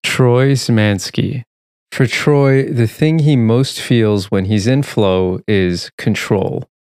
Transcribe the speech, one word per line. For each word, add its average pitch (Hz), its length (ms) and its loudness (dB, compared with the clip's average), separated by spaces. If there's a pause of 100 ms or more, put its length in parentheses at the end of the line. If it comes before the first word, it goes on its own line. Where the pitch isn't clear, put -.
Troy 127 480 2
Szymanski. 107 880 -2 (480)
For 135 160 0
Troy, 139 640 0
the 120 160 0
thing 156 320 0
he 147 160 4
most 120 460 0
feels 107 500 0
when 95 140 0
he's 104 220 0
in 135 160 2
flow 92 680 0
is 90 480 -2
control. 95 720 -2 (120)